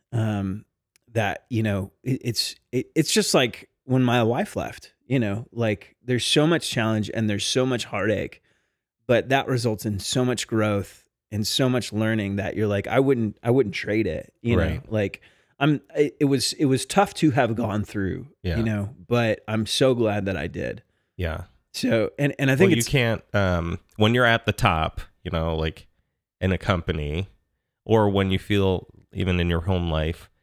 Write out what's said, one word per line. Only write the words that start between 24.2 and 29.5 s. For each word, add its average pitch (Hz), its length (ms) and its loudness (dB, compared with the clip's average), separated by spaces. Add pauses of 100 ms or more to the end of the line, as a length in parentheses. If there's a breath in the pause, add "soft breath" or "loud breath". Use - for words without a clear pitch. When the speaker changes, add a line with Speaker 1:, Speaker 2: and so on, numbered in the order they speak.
Speaker 2:
at 117 220 2
the 107 40 4
top, 82 480 0 (240)
you 90 60 -8
know, 82 260 -2
like, 80 300 -4 (560)
in 95 100 2
a 87 60 0
company, 82 680 -4 (580)
or 107 240 4
when 98 220 2
you 95 80 0
feel 95 480 0 (260)
even 90 260 0
in 87 80 0
your 85 140 0